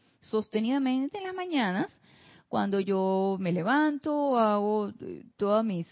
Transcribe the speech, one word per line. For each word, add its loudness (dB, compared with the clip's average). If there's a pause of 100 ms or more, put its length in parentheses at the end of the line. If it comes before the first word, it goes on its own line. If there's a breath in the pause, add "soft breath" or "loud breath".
(220 soft breath)
sostenidamente 0
en -8
las -6
mañanas, -2 (480 loud breath)
cuando -2
yo 2
me 0
levanto, 0
hago, 2
eh, -12 (120)
todas 2
mis, -4